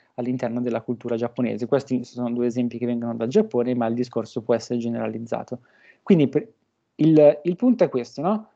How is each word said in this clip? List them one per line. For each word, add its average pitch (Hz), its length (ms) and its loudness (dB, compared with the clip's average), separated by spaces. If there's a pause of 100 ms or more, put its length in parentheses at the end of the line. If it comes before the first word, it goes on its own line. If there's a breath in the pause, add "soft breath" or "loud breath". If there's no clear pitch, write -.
(160 soft breath)
all'interno 123 460 -4
della 120 200 -2
cultura 117 340 -4
giapponese. 117 500 -2
Questi 127 380 0
sono 123 280 -6
due 120 160 0
esempi 120 300 -2
che 120 80 -4
vengono 117 300 -4
dal 117 120 -2
Giappone, 127 480 0
ma 120 120 0
il 117 80 0
discorso 120 460 -4
può 117 120 0
essere 117 260 -2
generalizzato. 117 840 -6 (400 soft breath)
Quindi 156 260 2
per, 147 200 -4 (480)
il, 151 480 6
il 175 120 -2
punto 247 280 2
è 160 60 4
questo, 127 320 -6
no? 214 340 -4